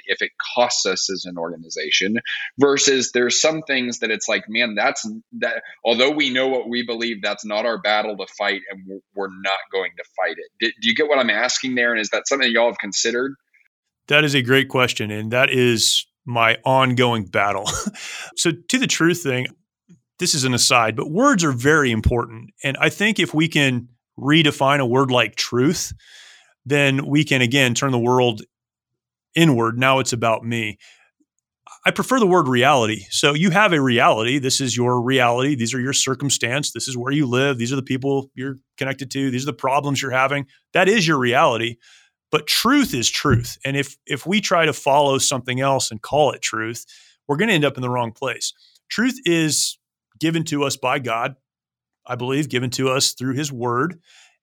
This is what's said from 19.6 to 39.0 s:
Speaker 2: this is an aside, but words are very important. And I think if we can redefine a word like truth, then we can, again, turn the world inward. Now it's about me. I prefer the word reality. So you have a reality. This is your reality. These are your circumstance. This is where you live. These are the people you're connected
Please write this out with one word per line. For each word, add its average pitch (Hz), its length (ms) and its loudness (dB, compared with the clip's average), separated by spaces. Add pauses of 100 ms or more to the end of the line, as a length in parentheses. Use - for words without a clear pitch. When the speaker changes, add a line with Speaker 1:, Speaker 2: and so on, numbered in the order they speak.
Speaker 2:
this 175 140 -2
is 143 100 -2
an 127 100 0
aside, 113 420 2
but 156 160 -6
words 226 320 4
are 151 80 2
very 135 400 4
important. 117 600 -2 (120)
And 135 160 -2
I 156 100 2
think 202 300 0
if 165 140 0
we 160 140 2
can 135 420 0 (280)
redefine 143 640 2
a 135 60 0
word 131 260 2
like 117 240 2
truth, - 580 -2 (720)
then 139 400 0
we 151 180 2
can, 139 180 0
again, 123 320 4
turn 139 180 -2
the 123 80 2
world 123 420 2 (920)
inward. 117 420 4
Now 135 220 2
it's 131 140 -2
about 113 300 0
me. 113 340 -4 (1080)
I 185 60 2
prefer 226 280 0
the 214 80 6
word 175 200 4
reality. 120 640 2
So 143 220 2
you 165 180 2
have 196 220 4
a 151 80 2
reality. 127 580 2
This 131 220 -2
is 123 140 -2
your 120 260 2
reality. 127 540 2
These 117 180 -4
are 127 80 -4
your 135 120 -4
circumstance. 131 800 -2
This - 160 -8
is 131 100 -8
where 123 140 -6
you 143 160 2
live. 127 300 0
These 117 160 -4
are - 20 -2
the 135 80 -2
people 135 500 -2
you're 135 240 -10 (200)
connected 135 340 -6